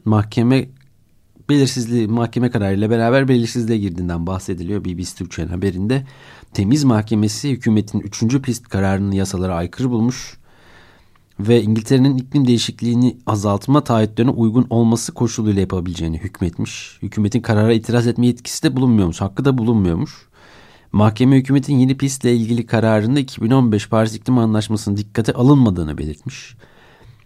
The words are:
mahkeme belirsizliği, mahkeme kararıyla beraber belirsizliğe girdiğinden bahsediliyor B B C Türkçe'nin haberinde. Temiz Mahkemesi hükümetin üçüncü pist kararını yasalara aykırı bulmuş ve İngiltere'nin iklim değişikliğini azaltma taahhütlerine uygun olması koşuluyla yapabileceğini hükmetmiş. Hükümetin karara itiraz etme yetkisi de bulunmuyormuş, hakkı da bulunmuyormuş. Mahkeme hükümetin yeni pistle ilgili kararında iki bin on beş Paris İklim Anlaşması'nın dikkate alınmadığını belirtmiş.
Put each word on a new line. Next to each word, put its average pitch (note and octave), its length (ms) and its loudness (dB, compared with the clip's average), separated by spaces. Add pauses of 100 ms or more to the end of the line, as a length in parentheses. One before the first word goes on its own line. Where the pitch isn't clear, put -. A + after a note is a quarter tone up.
mahkeme A2+ 640 0 (800)
belirsizliği, B2+ 580 0
mahkeme A#2 440 -2
kararıyla G#2 380 0
beraber A#2+ 380 2
belirsizliğe A#2 520 0
girdiğinden F2 480 -4
bahsediliyor F#2 580 -6
B F2+ 120 -6
B F#2 60 -6
C - 120 -12
Türkçe'nin F2 320 -8
haberinde. F#2+ 560 -2 (500)
Temiz A#2 300 2
Mahkemesi G#2+ 640 0
hükümetin G#2+ 500 0
üçüncü A#2 420 -2
pist B2 280 -6
kararını G2 460 0
yasalara F#2 400 -2
aykırı F2 340 -4
bulmuş A#2+ 480 -4 (1000)
ve A2+ 220 4
İngiltere'nin B2 560 2
iklim C3 300 0
değişikliğini A#2+ 800 0
azaltma G#2+ 580 0
taahhütlerine A2+ 480 0
uygun A#2 380 0
olması A2+ 420 0
koşuluyla G#2+ 500 -2
yapabileceğini F2 560 -4
hükmetmiş. - 840 -8
Hükümetin G#2 400 -2
karara A2 320 2
itiraz A#2 340 0
etme B2 200 2
yetkisi - 360 -4
de D#3 120 0
bulunmuyormuş, A2 460 2
hakkı G2+ 240 -2
da C3+ 120 2
bulunmuyormuş. G#2+ 720 0 (640)
Mahkeme A2 460 4
hükümetin C3+ 380 0
yeni C3 220 2
pistle C3+ 380 0
ilgili A#2 300 -2
kararında A2 540 2
iki C3+ 220 -6
bin A2+ 100 0
on B2+ 200 4
beş G#2 180 -2
Paris A2 260 0
İklim B2+ 220 0
Anlaşması'nın G#2+ 600 0
dikkate G#2 360 -2
alınmadığını A2 640 4
belirtmiş. - 580 -10 (720)